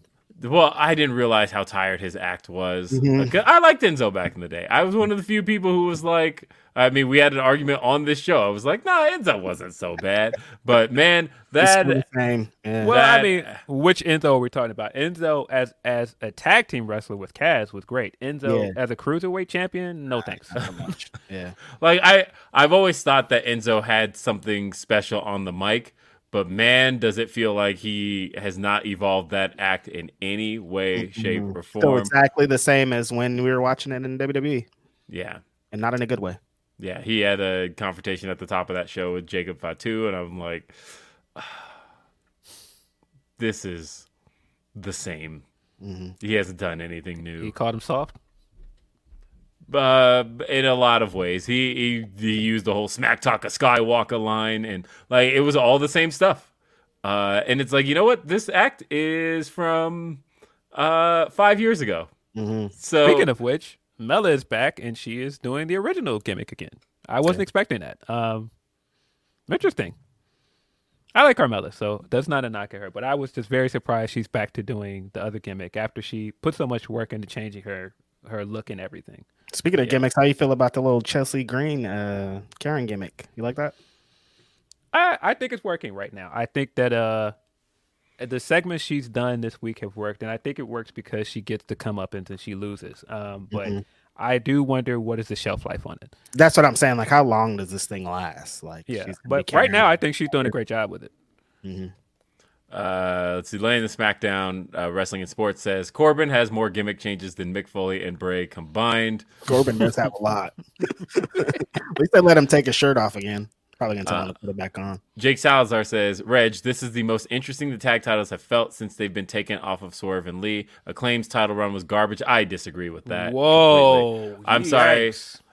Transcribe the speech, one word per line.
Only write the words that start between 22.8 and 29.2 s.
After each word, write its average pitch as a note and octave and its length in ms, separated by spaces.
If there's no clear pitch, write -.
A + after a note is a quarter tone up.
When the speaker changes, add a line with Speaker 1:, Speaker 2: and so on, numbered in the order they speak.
Speaker 1:
thought C3+ 240
that A#2+ 180
Enzo A2+ 380
had A2 320
something G2+ 560
special G#2+ 480
on G2+ 240
the F#2 80
mic, G#2 420
but G2 180
man, B2 500
does G#2+ 180
it A2+ 140
feel A2 240
like G2+ 220
he G2+ 600
has F#2+ 200
not G2+ 280
evolved F#2+ 460